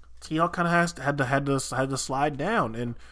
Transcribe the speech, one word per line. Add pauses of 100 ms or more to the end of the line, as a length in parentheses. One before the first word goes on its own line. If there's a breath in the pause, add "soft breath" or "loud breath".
(200 soft breath)
T-Hawk
kinda
has
to,
had
to,
had
to, (140)
had
to
slide
down.
And (180 loud breath)